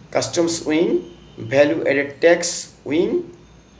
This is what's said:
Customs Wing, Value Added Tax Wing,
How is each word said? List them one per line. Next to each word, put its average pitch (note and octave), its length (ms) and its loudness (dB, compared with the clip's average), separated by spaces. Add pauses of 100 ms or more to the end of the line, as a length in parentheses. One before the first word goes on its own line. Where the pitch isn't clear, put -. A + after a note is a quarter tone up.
(120)
Customs E3 560 -2
Wing, D#3+ 200 2 (640)
Value D3+ 340 4
Added C#3 400 -2
Tax F3 160 6 (460)
Wing, E3 240 0 (680)